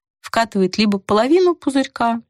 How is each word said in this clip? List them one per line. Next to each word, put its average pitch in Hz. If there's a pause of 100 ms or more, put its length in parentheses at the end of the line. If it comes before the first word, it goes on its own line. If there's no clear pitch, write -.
(200)
вкатывает 208
либо 208
половину 311
пузырька, 247